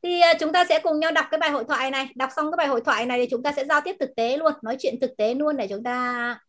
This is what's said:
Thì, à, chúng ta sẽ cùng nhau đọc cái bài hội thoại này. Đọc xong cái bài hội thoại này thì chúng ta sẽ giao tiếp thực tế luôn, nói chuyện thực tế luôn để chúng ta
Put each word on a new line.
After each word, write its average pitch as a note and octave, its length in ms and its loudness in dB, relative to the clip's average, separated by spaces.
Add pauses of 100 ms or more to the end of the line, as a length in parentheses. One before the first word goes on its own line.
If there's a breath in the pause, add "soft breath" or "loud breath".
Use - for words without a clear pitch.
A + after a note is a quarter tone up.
Thì, F4 180 2
à, E4+ 180 8
chúng D#4+ 140 -2
ta F4+ 120 6
sẽ D#4+ 140 4
cùng D#4+ 200 0
nhau D#4+ 120 2
đọc D4+ 200 2
cái D#4 80 0
bài D#4+ 100 2
hội C#4 140 -2
thoại C4+ 280 -2
này. C4+ 240 -4
Đọc C4+ 200 -2
xong D#4 160 -2
cái E4+ 60 -2
bài D#4 100 2
hội B3 140 0
thoại A#3+ 240 0
này B3 140 0
thì B3 120 2
chúng B3+ 120 -4
ta C#4+ 80 0
sẽ C#4 140 -4
giao D4 160 2
tiếp F4+ 180 -6
thực - 160 -4
tế A#3 220 0
luôn, D#4 240 2
nói A#3 180 -6
chuyện - 220 -4
thực B3+ 160 -4
tế A3 160 0
luôn D4 240 -2
để G#3+ 100 -4
chúng G3+ 160 -8
ta B3 640 -4